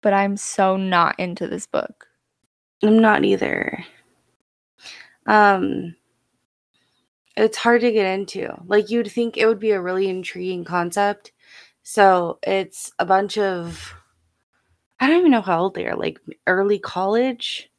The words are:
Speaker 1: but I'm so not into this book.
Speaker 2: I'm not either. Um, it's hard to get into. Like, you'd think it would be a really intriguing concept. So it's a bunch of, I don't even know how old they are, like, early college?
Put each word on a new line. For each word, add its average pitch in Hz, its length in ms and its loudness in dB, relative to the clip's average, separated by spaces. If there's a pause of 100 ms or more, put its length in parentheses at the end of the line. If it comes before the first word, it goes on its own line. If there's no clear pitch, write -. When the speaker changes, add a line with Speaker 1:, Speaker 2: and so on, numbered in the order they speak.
Speaker 1:
but 202 100 2
I'm 196 240 0
so 190 400 0
not 180 420 0
into 175 280 -6
this 170 180 -8
book. - 420 -8 (760)
Speaker 2:
I'm 220 160 6
not 220 260 4
either. - 580 -2 (1400)
Um, 196 720 2 (1400)
it's 220 220 0
hard 240 240 2
to 240 100 2
get 214 140 2
into. 190 480 -6 (140)
Like, 208 240 2
you'd 226 200 -2
think 233 240 -4
it 220 120 2
would 220 120 0
be 214 120 0
a 196 100 0
really 185 260 -2
intriguing 180 560 -8
concept. 175 680 -4 (500)
So 185 600 4
it's - 560 -4
a - 60 0
bunch 196 340 0
of, 175 540 -4 (1040)
I 262 80 0
don't 320 100 4
even 349 140 6
know 233 100 4
how 185 180 0
old 185 140 0
they - 140 -6
are, - 80 -4
like, - 240 -4 (260)
early 196 320 2
college? 226 1000 -4